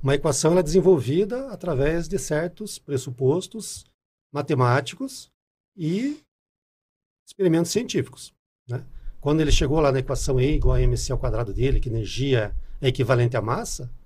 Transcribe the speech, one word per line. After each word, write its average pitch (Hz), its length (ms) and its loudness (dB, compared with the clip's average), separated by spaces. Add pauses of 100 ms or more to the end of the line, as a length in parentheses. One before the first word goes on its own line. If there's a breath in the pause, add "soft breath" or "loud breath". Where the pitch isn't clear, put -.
Uma 139 140 2
equação, 156 340 2
ela 180 100 6
é 175 40 2
desenvolvida 180 880 2
através 160 560 0
de 196 100 -4
certos 175 580 -4
pressupostos 143 1080 -4 (480)
matemáticos 143 1000 -2 (460)
e 208 440 -4 (1040)
experimentos 170 460 0
científicos, - 640 -4 (340)
né? 120 160 -8 (360 soft breath)
Quando 151 200 2
ele 143 120 4
chegou 151 260 4
lá 143 140 4
na 135 80 0
equação 127 400 -2
E 143 160 2
igual 127 180 4
a 127 80 2
M 123 140 2
C - 160 -4
ao 120 60 -2
quadrado 120 360 -2
dele, 127 240 2
que - 100 0
energia 110 640 0 (280 soft breath)
é 135 80 0
equivalente 123 480 2
à 110 40 2
massa 123 480 -6 (180)